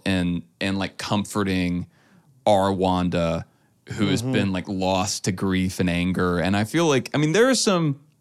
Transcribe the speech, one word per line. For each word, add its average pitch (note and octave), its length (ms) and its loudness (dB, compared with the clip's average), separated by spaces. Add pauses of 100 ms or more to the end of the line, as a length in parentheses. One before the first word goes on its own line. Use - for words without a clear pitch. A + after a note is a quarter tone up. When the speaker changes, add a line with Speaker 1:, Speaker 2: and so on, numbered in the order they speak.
Speaker 1:
and, F2 380 0 (180)
and, G2 160 -2
like, F#2+ 200 -6
comforting F#2 920 -2 (580)
our G2 260 4
Wanda, F2+ 720 0 (440)
who G#2 180 -2
has F#2+ 140 0
Speaker 2:
Mm-hmm. C3 120 -4
Speaker 1:
been, G2+ 200 0
like, F#2 160 -6
lost F#2+ 560 -2
to G#2+ 60 0
grief F#2 480 0
and F2+ 100 0
anger. F2 500 0
And F2+ 160 0
I G#2 100 0
feel D#3+ 200 0
like, C3+ 280 0
I C3+ 40 -2
mean, D3+ 140 2
there A3+ 180 4
are C4 60 2
some, E3+ 440 0 (220)